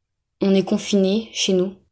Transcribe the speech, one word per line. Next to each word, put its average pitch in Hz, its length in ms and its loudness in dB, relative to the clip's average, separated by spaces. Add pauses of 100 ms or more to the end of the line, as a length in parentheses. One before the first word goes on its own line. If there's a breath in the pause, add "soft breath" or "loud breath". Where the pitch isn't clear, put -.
(420)
On 196 120 2
est 190 120 2
confiné 202 680 0
chez 202 220 -2
nous. 185 220 0 (160)